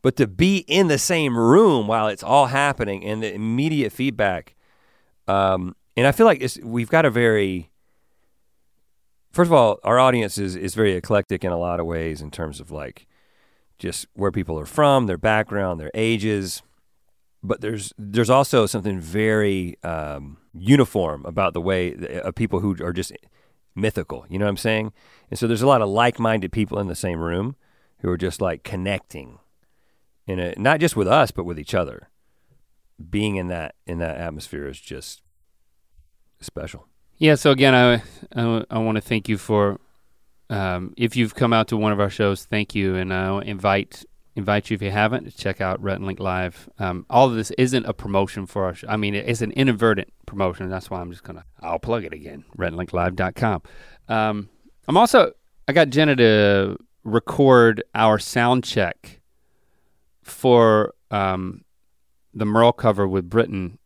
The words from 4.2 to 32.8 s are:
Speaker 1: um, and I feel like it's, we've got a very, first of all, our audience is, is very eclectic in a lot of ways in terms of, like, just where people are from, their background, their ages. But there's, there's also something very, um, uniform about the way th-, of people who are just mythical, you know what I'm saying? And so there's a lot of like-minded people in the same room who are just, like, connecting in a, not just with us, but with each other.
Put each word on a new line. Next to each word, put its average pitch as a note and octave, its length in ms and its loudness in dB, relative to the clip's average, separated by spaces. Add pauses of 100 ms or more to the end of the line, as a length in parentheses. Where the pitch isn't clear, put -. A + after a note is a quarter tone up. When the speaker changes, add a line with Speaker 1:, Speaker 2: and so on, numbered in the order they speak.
Speaker 1:
um, F#2+ 480 0 (220)
and B2 100 2
I C#3 60 4
feel A3+ 140 4
like D#3 140 4
it's, B2 200 -6
we've A#2 300 -6
got D#3+ 140 4
a C#3 60 4
very, G#2 600 0 (1600)
first F3 160 2
of E3+ 40 4
all, A#2 300 6
our A#2 160 2
audience B2 400 2
is, F#2+ 160 -4
is F#2 220 -6
very G#2+ 160 4
eclectic F#2+ 500 -2
in F#2 80 -2
a E2+ 80 -2
lot F2 220 -4
of E2 60 -4
ways E2 360 -6
in D2+ 80 -14
terms D2+ 300 -10
of, D#2 100 -20
like, D2 360 -14 (720)
just - 340 -8
where G2 180 -2
people E2+ 280 -6
are D2 80 -10
from, C#3 400 2
their F#2 100 -2
background, G2+ 640 -2
their D2+ 140 -12
ages. G#2+ 680 -2 (800)
But - 180 -4
there's, G#2+ 360 -8
there's G#2+ 340 0
also B2+ 360 4
something G2 340 -4
very, G2 840 0
um, D2+ 560 -10 (140)
uniform F#2 720 2
about F2 300 -2
the F2 60 -4
way F2+ 320 -2
th-, F2 280 -10
of F#2 140 -8
people A2 260 -4
who G2 240 -2
are F2+ 80 -4
just F2 200 -6 (640)
mythical, F#2 540 -6
you F#2 100 -8
know G2+ 60 0
what G2+ 60 0
I'm G2 60 -4
saying? A2 360 -4 (380)
And G2 80 -8
so A#2+ 80 -2
there's A2+ 160 0
a C3 40 2
lot C3 160 4
of G#2 60 -2
like-minded A2 640 0
people G#2+ 260 -2
in G2+ 100 -4
the E2+ 60 -6
same E2+ 260 -6
room F#2 360 -4 (440)
who F2+ 100 -2
are F2 60 -2
just, F2 240 -6
like, F2 220 -4
connecting F#2 800 -8 (880)
in F#2 100 -4
a, F2 180 -6
not C#3 220 2
just D#3+ 160 2
with G2 140 0
us, B2+ 240 4
but F#2 120 -8
with E2+ 140 -8
each D2+ 160 -8
other. D2 340 -4 (1000)